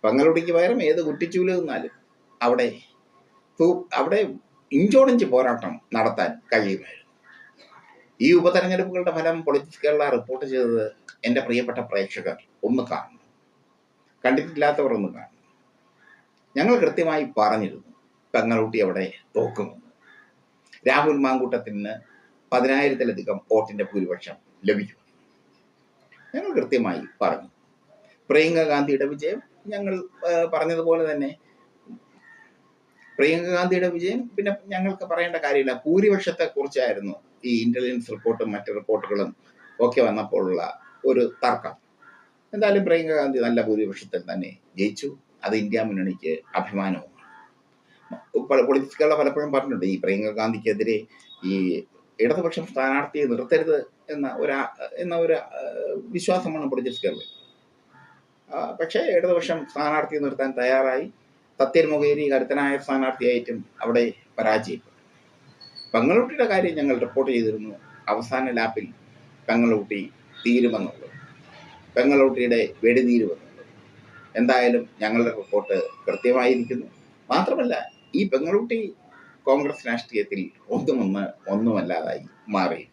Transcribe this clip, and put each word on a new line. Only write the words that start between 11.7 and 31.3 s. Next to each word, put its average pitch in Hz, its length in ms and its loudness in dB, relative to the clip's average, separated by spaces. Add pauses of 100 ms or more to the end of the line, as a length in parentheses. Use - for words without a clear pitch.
പ്രേക്ഷകർ 98 580 -4 (280)
ഒന്ന് 123 180 2
കാണണം, - 420 -10 (1000)
കണ്ടിട്ടില്ലാത്തവർ 143 680 0
ഒന്ന് 101 160 -2
കാണണം. - 380 -16 (1080)
ഞങ്ങൾ 202 200 4
കൃത്യമായി 156 500 0 (120)
പറഞ്ഞിരുന്നു 107 520 -2 (440)
പെങ്ങളുട്ടി 113 440 0
അവിടെ 92 340 0 (240)
തോക്കുമെന്ന്, - 540 -6 (1000)
രാഹുൽ 147 280 4
മാങ്കൂട്ടത്തിന് 120 760 -2 (580)
പതിനായിരത്തിലധികം 123 880 0 (120)
വോട്ടിൻ്റെ 104 320 0
ഭൂരിപക്ഷം 90 520 -6 (280)
ലഭിക്കും. 101 360 -2 (1300)
ഞങ്ങൾ 381 180 -6
കൃത്യമായി 107 500 -2 (200)
പറഞ്ഞു. - 280 -2 (800)
പ്രിയങ്ക 160 320 4
ഗാന്ധിയുടെ 143 440 2
വിജയം 151 360 -6 (240)
ഞങ്ങൾ, 202 280 -6 (340)
ഏഹ്, 170 180 2
പറഞ്ഞതുപോലെ 165 680 0
തന്നെ 139 180 -4 (1900)